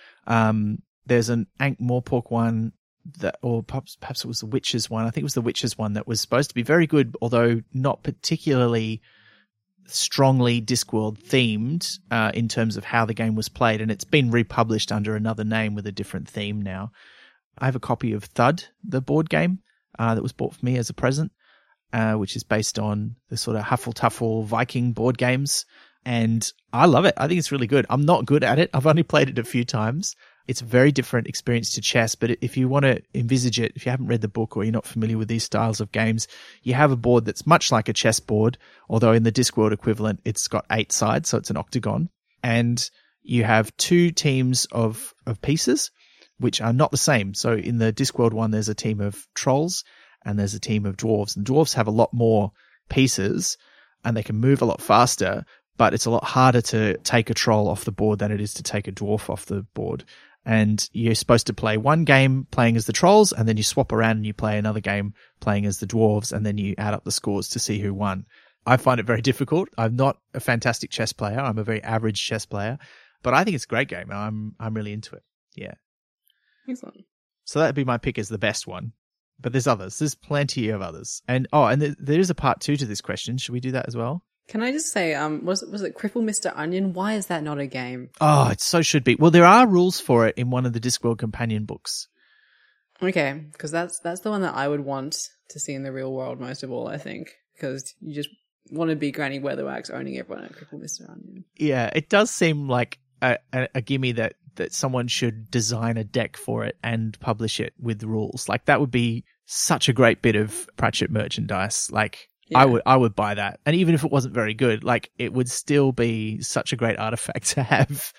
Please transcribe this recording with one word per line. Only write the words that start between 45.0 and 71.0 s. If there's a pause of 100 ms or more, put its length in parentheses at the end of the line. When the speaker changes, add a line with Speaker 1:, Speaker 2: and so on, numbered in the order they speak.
Speaker 1:
of
pieces, (480)
which
are
not
the
same.
So
in
the
Discworld
one,
there's
a
team
of
trolls (420)
and
there's
a
team
of
dwarves.
And
dwarves
have
a
lot
more (360)
pieces (460)
and
they
can
move
a
lot
faster, (320)
but
it's
a
lot
harder
to
take
a
troll
off
the
board
than
it
is
to
take
a
dwarf
off
the (120)
board. (440)
And
you're
supposed
to
play
one
game
playing
as
the
trolls,
and
then
you
swap
around
and
you
play
another
game (280)
playing
as
the
dwarves,
and
then
you
add
up
the
scores
to
see
who
won. (380)
I
find
it
very
difficult.
I'm
not (160)
a
fantastic
chess